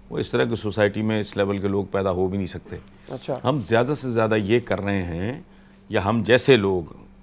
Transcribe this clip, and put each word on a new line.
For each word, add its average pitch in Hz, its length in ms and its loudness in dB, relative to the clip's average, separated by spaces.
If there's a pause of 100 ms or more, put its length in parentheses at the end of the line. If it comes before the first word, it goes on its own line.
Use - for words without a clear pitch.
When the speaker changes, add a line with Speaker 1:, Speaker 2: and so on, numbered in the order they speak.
Speaker 1:
वो - 100 -6
इस - 120 -4
तरह 123 140 2
की 117 100 -2
सोसाइटी 104 460 0
में 107 180 0
इस 101 180 -6
लेवल 101 220 0
के 95 80 -2
लोग 98 240 -2
पैदा 98 180 0
हो 92 180 0
भी 92 100 -2
नहीं 95 100 -4
सकते। 85 320 -12 (320)
Speaker 2:
अच्छा। 131 320 -8
Speaker 1:
हम 135 180 0
ज़्यादा 113 320 2
से 131 180 -6
ज़्यादा 113 240 2
ये 107 240 2
कर 98 200 -4
रहे 98 240 -2
हैं, 95 420 -6 (460)
या 104 100 0
हम 107 220 0
जैसे 123 340 6
लोग, 98 380 0 (280)